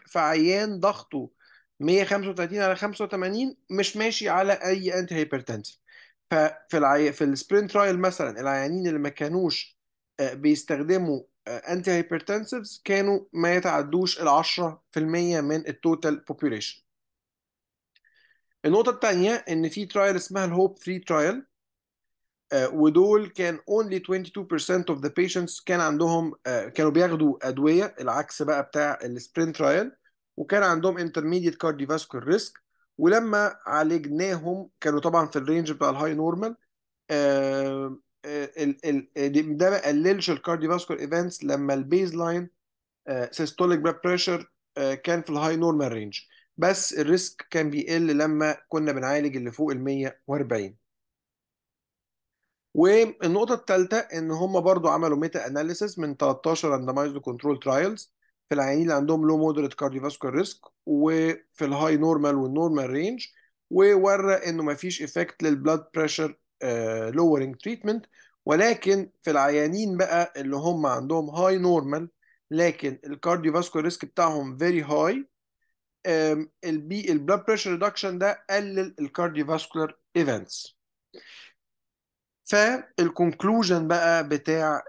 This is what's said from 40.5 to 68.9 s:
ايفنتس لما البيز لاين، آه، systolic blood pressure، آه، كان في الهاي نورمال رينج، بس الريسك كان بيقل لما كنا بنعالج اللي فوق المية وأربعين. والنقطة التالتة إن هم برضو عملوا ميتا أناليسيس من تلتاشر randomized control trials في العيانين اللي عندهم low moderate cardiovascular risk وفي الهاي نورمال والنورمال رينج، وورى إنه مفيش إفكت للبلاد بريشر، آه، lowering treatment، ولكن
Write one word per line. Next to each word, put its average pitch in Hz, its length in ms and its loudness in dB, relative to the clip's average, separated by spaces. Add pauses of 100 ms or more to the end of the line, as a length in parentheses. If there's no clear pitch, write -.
ايفنتس 170 420 -4
لما 139 300 0
البيز 160 400 0
لاين، 170 360 -2 (580)
آه، 123 220 -4
systolic 165 480 0
blood 160 160 0
pressure، 180 500 -2 (320)
آه، 135 180 -2
كان 170 280 -2
في 160 80 -10
الهاي 156 260 0
نورمال 156 360 0
رينج، 107 280 -10 (360)
بس 190 360 2
الريسك 170 580 0
كان 156 200 0
بيقل 156 480 0
لما 151 380 2 (120)
كنا 156 240 0
بنعالج 139 440 -2
اللي 120 160 -6
فوق 151 180 -2
المية 135 560 -4
وأربعين. 117 500 -2 (2000)
والنقطة 208 800 4
التالتة 190 440 0
إن 160 320 -6
هم 180 300 0
برضو 170 280 4
عملوا 151 300 2
ميتا 156 280 -4
أناليسيس 165 520 -6
من 147 180 -6
تلتاشر 143 600 0
randomized 139 420 -4
control 131 380 -4
trials 170 500 -2 (400)
في 151 60 0
العيانين 143 280 0
اللي 165 120 2
عندهم 156 340 2
low 156 260 2
moderate 143 200 -2
cardiovascular 139 720 -4
risk - 260 -12 (160)
وفي 160 800 0
الهاي 147 320 2
نورمال 147 380 2
والنورمال 139 560 0
رينج، 190 360 -4 (440)
وورى 196 640 6
إنه 170 280 -2
مفيش 151 400 -4
إفكت 160 400 -6
للبلاد 156 420 0 (100)
بريشر، 156 440 -2 (240)
آه، 113 480 -2
lowering 143 420 2 (160)
treatment، 226 320 -4 (460)
ولكن 196 640 2 (120)